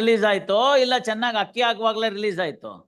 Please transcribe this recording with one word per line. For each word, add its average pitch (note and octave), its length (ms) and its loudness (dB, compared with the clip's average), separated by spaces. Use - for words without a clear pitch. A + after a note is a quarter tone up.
ರಿಲೀಸ್ A3 300 4
ಆಯ್ತೋ G3 280 0
ಇಲ್ಲ B3 100 0
ಚೆನ್ನಾಗ್ A3+ 340 -2
ಅಕ್ಕಿ A#3+ 260 -6
ಆಗುವಾಗ್ಲೇ A3 480 -2
ರಿಲೀಸ್ G3+ 280 -2
ಆಯ್ತೋ? A2 280 -10